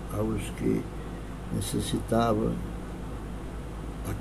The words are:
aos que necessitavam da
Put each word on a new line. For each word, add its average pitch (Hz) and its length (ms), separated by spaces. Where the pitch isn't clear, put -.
aos 107 280
que - 240
necessitavam 113 960
da 101 140